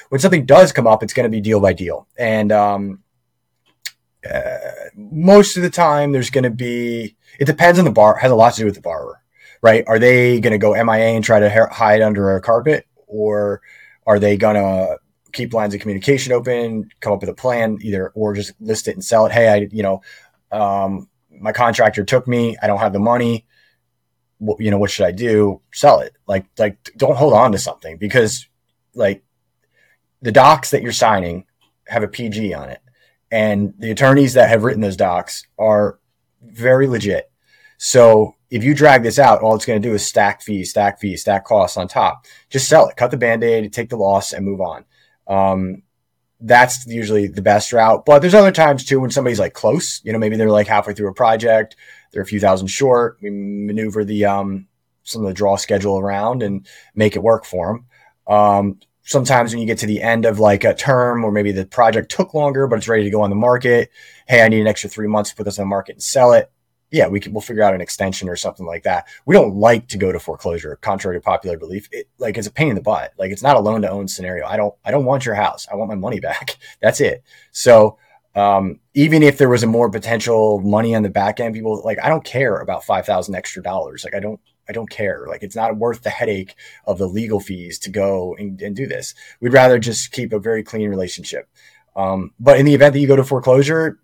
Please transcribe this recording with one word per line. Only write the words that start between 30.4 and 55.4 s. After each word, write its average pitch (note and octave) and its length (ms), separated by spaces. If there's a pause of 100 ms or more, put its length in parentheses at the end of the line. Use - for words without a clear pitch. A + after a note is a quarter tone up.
that C#3+ 100
you're A#2 100
signing F#2 540 (420)
have A#2 160
a G2+ 40
P A#2 220
G G#2 240
on C#2+ 160
it. B1 120 (500)
And G#2 460
the A2+ 140
attorneys C3+ 420
that A#2+ 160
have A2 140
written A2 180
those G2 160
docs F2+ 480 (140)
are G#2 400 (420)
very B2+ 460
legit. G2+ 420 (480)
So A2+ 580 (140)
if A2+ 140
you C#3+ 100
drag C#3 300
this A#2 160
out, A#2+ 220
all A2 140
it's G#2 100
gonna A2 140
do A2 140
is G2+ 120
stack G2+ 360
fees, F#2+ 280
stack G2+ 300
fees, F#2 220
stack G2 220
costs G2 320
on F#2+ 120
top. F#2+ 380 (240)
Just C3 200
sell D#3 180
it, - 80
cut B2 160
the C#3 60
Band-Aid, A2+ 560
take A#2 160
the A#2+ 80
loss, G2 340
and G2 140
move G2 160
on. E2 240 (420)
Um, F#2+ 560 (560)
that's A#2+ 460
usually G#2+ 420
the G2 140
best G#2 320
route. A2 320
But D3 140
there's F3 160
other G3 160
times D3 340
too C3+ 140
when B2+ 120
somebody's, B2 280
like, F2+ 140
close, - 520
you G#2+ 80
know, A2+ 60
maybe G#2+ 180
they're, A2 120
like, G#2 180
halfway G#2 260
through G2+ 160
a F#2 40
project, A2 600 (360)
they're G2+ 100
a F#2+ 120
few G#2 60
thousand F#2+ 280
short. A#2+ 540
We G#2 100
maneuver G2+ 760
the, G#2 200
um, G2 420 (360)
some A2+ 200
of G2+ 40
the F#2+ 60
draw G2 240